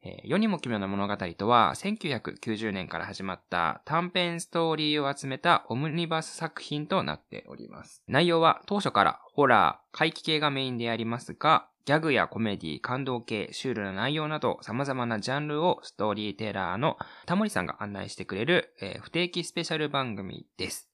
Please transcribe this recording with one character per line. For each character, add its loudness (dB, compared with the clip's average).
え -14
ー、 -10
世 2
に 4
も 0
奇 -6
妙 0
な -2
物 -2
語 -2
と -2
は、 6
千 -4
九 -6
百 -4
九 -4
十 -2
年 -4
か -8
ら -4
始 -10
ま -4
っ -16
た 0
短 -2
編 0
ス -10
ト 2
ー 0
リ 0
ー 0
を 0
集 -10
め -4
た 4
オ -2
ム 0
ニ -2
バ 0
ス -12
作 -8
品 -4
と 0
な -2
っ -12
て -14
お -14
り -14
ま -16
す。 -20
内 4
容 4
は 4
当 -2
初 0
か 8
ら 2
ホ 6
ラ 6
ー、 -16
怪 2
奇 -14
系 0
が 2
メ -4
イ -4
ン -4
で -2
あ 0
り -2
ま -2
す -12
が、 4
ギ 2
ャ 6
グ 2
や 4
コ -8
メ 0
デ -8
ィ、 -6
感 -4
動 -2
系、 -4
シ -6
ュ 0
ー 0
ル -2
な -4
内 -2
容 -2
な -4
ど 0
様 -4
々 -2
な -2
ジ -4
ャ 0
ン -4
ル -2
を 2
ス -18
ト 0
ー 2
リ -4
ー -8
テ -4
ラ -2
ー -2
の 0
タ 2
モ 4
リ -2
さ 0
ん -2
が -8
案 -6
内 -8
し -12
て -10
く -6
れ -2
る、 2
え -10
ー、 -12
不 -18
定 0
期 -4
ス -10
ペ -4
シ -4
ャ -2
ル 0
番 -2
組 -10
で -6
す。 -12